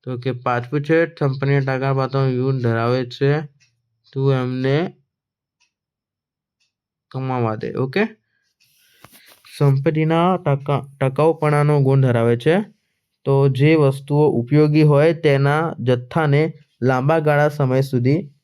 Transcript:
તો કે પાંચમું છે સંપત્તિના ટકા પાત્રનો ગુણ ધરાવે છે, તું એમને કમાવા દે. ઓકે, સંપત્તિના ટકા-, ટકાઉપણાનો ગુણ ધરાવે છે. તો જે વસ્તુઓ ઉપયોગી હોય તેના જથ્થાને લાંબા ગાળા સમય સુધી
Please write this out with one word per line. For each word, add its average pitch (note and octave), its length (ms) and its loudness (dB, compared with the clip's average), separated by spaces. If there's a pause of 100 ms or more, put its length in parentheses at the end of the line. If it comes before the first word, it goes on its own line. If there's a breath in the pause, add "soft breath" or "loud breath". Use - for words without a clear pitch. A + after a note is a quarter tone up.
તો B2+ 160 -10
કે B2+ 140 -6
પાંચમું B2 500 -4
છે D#3+ 240 0
સંપત્તિના C#3 720 -2
ટકા C3+ 160 -2
પાત્રનો C3 500 -2
ગુણ C3+ 140 -2
ધરાવે A#2+ 480 -2
છે, C#3+ 340 -2 (720)
તું C3+ 220 0
એમને C3 640 -2 (2250)
કમાવા B2+ 440 -4
દે. G#2+ 200 -10
ઓકે, C#3 300 -2 (1500 soft breath)
સંપત્તિના D#3 760 0
ટકા-, C#3+ 480 -2 (160)
ટકાઉપણાનો D3 800 0
ગુણ C3+ 200 4
ધરાવે A#2 360 2
છે. E3+ 280 0 (600)
તો C#3 240 2
જે C#3 260 4
વસ્તુઓ C#3+ 540 2
ઉપયોગી D3 540 2
હોય D3+ 300 4
તેના D3+ 680 0
જથ્થાને C#3+ 720 0 (300 soft breath)
લાંબા C#3+ 360 2
ગાળા D3 300 2
સમય C3+ 320 0
સુધી C3+ 500 -2 (140)